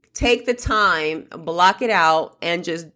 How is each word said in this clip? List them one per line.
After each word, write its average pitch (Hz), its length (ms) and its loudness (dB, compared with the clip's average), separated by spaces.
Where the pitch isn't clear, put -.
take 247 320 0
the 240 80 -2
time, 170 760 0
block 175 540 0
it 226 80 0
out, 160 500 2
and 170 220 -4
just 165 320 -6